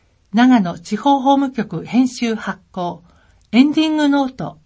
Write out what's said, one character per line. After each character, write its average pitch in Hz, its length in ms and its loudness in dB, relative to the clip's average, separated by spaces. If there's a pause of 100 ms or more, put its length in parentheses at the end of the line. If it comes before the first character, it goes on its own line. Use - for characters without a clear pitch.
(320)
長 247 280 4
野 175 180 -4
地 - 180 -6
方 277 240 0
法 277 160 4
務 277 160 -2
局 160 320 -8
編 247 240 0
集 226 280 -4
発 - 260 -10 (100)
行、 175 320 -8 (460)
エ 240 120 4
ン 294 100 2
デ 311 100 0
ィ 311 100 0
ン 311 60 -2
グ 294 100 2
ノ 277 220 0
ー - 40 -16
ト - 320 -12